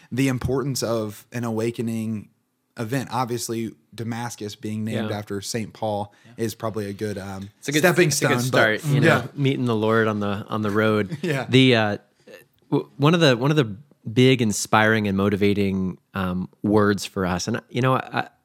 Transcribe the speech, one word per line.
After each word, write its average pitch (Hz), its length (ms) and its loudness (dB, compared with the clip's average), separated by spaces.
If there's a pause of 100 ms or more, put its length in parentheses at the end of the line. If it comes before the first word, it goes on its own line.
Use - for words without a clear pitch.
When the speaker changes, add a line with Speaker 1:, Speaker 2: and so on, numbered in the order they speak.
(100)
Speaker 1:
the 135 180 0
importance 127 540 -2
of 110 480 -4
an 120 140 -8
awakening 113 880 -6 (480)
event. 117 340 -6
Obviously, 117 600 -6 (220)
Damascus 113 600 -10
being 107 300 -8
named 110 260 -6
Speaker 2:
Yeah. 104 80 -6
Speaker 1:
after 101 220 -8
Saint 107 320 -8
Paul 104 420 -6 (240)
Speaker 2:
Yeah. 113 60 -2
Speaker 1:
is 107 100 -4
probably 107 340 -6
a 101 40 -8
good, 101 260 -8
um, 98 400 -12
Speaker 2:
It's - 100 -12
a 143 40 -4
good, 151 80 2
Speaker 1:
stepping 175 280 6
Speaker 2:
it's - 140 0
a 143 60 4
good 131 120 2
Speaker 1:
stone, 127 120 -2
but 110 280 2
Speaker 2:
start, 143 140 0
you 143 60 4
know, 156 60 6
Speaker 1:
yeah. 135 280 4
Speaker 2:
meeting 135 320 0
the 117 100 2
Lord 110 320 4
on 104 120 -2
the, 101 280 -4
on 110 140 -4
the 104 80 -2
road. 107 480 0
Speaker 1:
<laughs> - 40 -12
Yeah. 139 260 -4
Speaker 2:
The, 127 280 6
uh, 104 200 0 (760)
w-, - 260 -2
one 147 180 4
of 170 60 2
the, 135 160 6
one 131 140 0
of 151 60 2
the 110 200 0 (340)
big 127 300 4
inspiring 110 680 2
and 98 80 0
motivating, 98 840 0 (160)
um, 92 340 -4 (140)
words 104 420 2
for 92 220 -4
us, 90 220 -2
and, 113 200 -4
you 120 140 -4
know, 131 140 2
I, - 320 -6 (160)